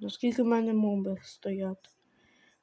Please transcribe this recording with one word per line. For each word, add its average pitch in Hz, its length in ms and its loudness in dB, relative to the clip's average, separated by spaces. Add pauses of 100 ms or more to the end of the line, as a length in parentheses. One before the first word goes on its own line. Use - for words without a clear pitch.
наскільки 233 420 0
в 226 40 4
мене 226 260 2
моби 202 500 0
стоять. 190 680 -8 (720)